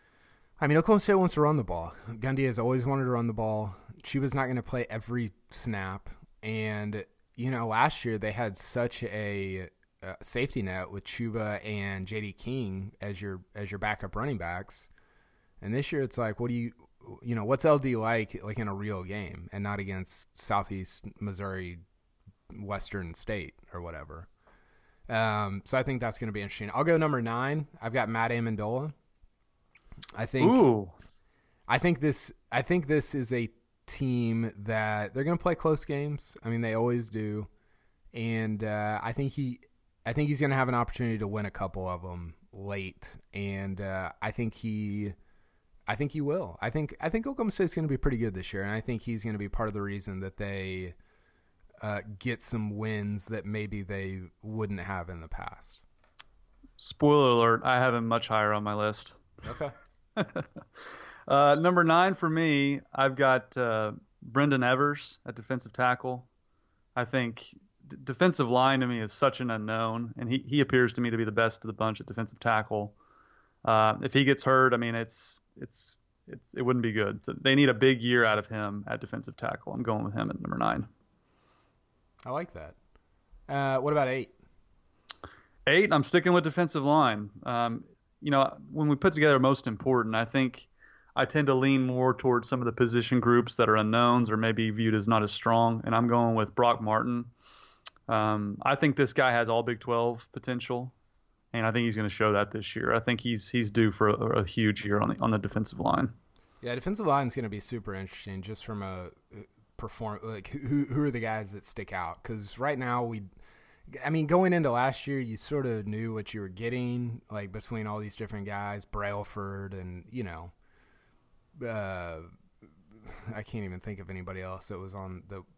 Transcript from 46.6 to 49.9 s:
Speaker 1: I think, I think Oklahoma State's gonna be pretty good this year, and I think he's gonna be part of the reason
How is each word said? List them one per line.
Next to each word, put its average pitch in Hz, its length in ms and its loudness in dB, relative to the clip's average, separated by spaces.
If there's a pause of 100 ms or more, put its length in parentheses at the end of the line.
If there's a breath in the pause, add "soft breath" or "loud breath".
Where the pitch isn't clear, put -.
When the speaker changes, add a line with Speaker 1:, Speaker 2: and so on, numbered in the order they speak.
Speaker 1:
I 113 80 -2
think, 151 320 -4
I 160 80 -2
think 226 200 -2
Oklahoma 240 240 -2
State's 185 220 0
gonna 160 120 0
be 139 100 0
pretty 127 200 0
good 110 180 -2
this 92 180 -10
year, 98 120 -4
and 101 80 -4
I 110 80 -2
think 117 220 -6
he's 113 200 -6
gonna 107 160 -4
be 101 100 -6
part 110 200 -2
of 104 40 -4
the 101 100 -4
reason 101 380 -6